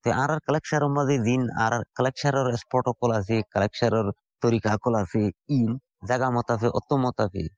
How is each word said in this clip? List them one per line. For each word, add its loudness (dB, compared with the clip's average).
তে 2
আর 0
আর -2
কালেকশন 0
মাঝে 2
জিন 2
আর 2
আর -4
কালেকশন 0
স্পট -2
অকল 0
আছে, 0
কালেকশন 0
তরিকা 2
অকল -2
আছে, -2
ইন 2
জাগা 0
মতাফে, 0
অত -6
মতাফে -2